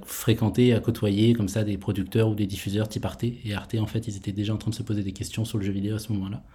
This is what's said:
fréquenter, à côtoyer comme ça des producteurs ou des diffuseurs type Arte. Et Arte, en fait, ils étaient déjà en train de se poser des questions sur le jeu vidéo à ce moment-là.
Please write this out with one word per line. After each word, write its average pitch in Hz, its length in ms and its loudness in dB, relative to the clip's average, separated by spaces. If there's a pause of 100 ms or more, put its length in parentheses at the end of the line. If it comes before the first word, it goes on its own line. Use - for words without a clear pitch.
fréquenter, 113 680 4
à 107 80 4
côtoyer 110 540 4
comme 107 120 2
ça 107 160 0
des 104 140 0
producteurs 101 540 0
ou 104 40 0
des 101 120 0
diffuseurs 98 420 -2
type - 160 -4
Arte. - 180 -6
Et 117 320 -4
Arte, - 240 -4
en 107 80 2
fait, 113 220 -4
ils 101 80 -6
étaient 98 160 -6
déjà 104 220 0
en - 20 0
train 113 140 -4
de 110 40 -4
se - 80 -6
poser 104 220 -2
des 98 80 -4
questions - 320 -4
sur 110 140 -2
le 95 60 -2
jeu 101 60 0
vidéo 98 240 -2
à 104 60 -2
ce - 140 -6
moment-là. 98 280 -4 (120)